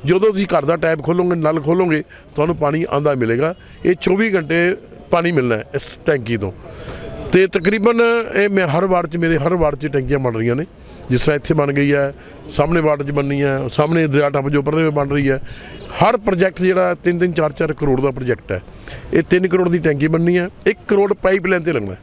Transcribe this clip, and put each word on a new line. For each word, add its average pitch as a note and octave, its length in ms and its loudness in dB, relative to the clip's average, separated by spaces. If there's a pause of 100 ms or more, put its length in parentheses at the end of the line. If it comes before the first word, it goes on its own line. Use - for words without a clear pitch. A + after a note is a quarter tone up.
ਜਦੋਂ F3+ 140 2
ਤੁਸੀਂ G3+ 260 2
ਘਰ D#3+ 180 0
ਦਾ E3 120 2
ਟੈਪ D#3+ 260 -2
ਖੋਲੋਗੇ, F3 320 0
ਨਲ D#3+ 260 0
ਖੋਲੋਗੇ, D#3+ 420 0 (320)
ਤੁਹਾਨੂੰ D#3 220 0
ਪਾਣੀ D3 340 -2
ਆਉਂਦਾ C#3+ 240 0
ਮਿਲੇਗਾ। B2+ 400 0 (300)
ਇਹ F3+ 160 4
ਚੌਵੀ G3 340 2
ਘੰਟੇ E3+ 420 0 (340)
ਪਾਣੀ E3+ 220 2
ਮਿਲਣਾ B2+ 240 2
ਹੈ G#2+ 80 -6 (100)
ਇਸ C#3 80 -4 (240)
ਟੈਂਕੀ A#2+ 300 0
ਤੋਂ। G2 160 -4 (800)
ਤੇ F#3 140 6
ਤਕਰੀਬਨ G3+ 540 2 (340)
ਇਹ G3+ 140 2
ਮੈਂ F#3+ 200 2
ਹਰ E3+ 180 2
ਵਾਰਡ F3 200 0
'ਚ, D#3 100 -8
ਮੇਰੇ E3 220 0
ਹਰ E3+ 160 0
ਵਾਰਡ D3+ 220 0
'ਚ C#3 100 -8
ਟੈਂਕੀਆਂ C#3 320 -2
ਬਣ B2 180 -2
ਰਹੀਆਂ A#2 200 0
ਨੇ। E3 100 -4 (440)
ਜਿਸ B2 120 2
ਤਰ੍ਹਾਂ D3+ 140 2
ਇੱਥੇ D#3+ 180 -2
ਬਣ C#3+ 180 2
ਗਈ C#3+ 220 2
ਹੈ, C#3 200 0 (360)
ਸਾਹਮਣੇ D#3+ 300 2
ਵਾਰਡ D3 220 0
'ਚ C#3 80 -6
ਬਣਨੀ C#3+ 320 0
ਹੈ, C3+ 260 0
ਸਾਹਮਣੇ D#3+ 380 0
ਦਰਿਆ C#3+ 240 2
ਟੱਪ C#3 180 -2
ਜੋ D3 140 0
ਪਰਲੇ D#3 280 0
ਬਣ C#3+ 180 -2
ਰਹੀ C#3 220 0
ਹੈ। C3 100 0 (600)
ਹਰ A3+ 140 4
ਪ੍ਰੋਜੈਕਟ F#3+ 460 0
ਜਿਹੜਾ F3+ 320 2
ਤਿੰਨ F3 240 -2
ਤਿੰਨ, F3+ 140 0
ਚਾਰ D3+ 200 0
ਚਾਰ D#3+ 200 -4
ਕਰੋੜ C#3 280 0
ਦਾ C#3 100 0
ਪ੍ਰੋਜੈਕਟ B2 420 -4
ਹੈ। F#2 100 -6 (500)
ਇਹ E3 100 4
ਤਿੰਨ F3+ 260 2
ਕਰੋੜ F3+ 200 2
ਦੀ F3 100 2
ਟੈਂਕੀ D#3 300 2
ਬਣਨੀ E3+ 300 2
ਹੈ, F3 100 -2 (180)
ਇੱਕ G#3+ 120 2 (100)
ਕਰੋੜ G3+ 260 2
ਪਾਈਪ F#3+ 320 0
ਲਾਈਨ F3+ 160 0
'ਤੇ E3 100 -2
ਲੱਗਣਾ। G2+ 300 -4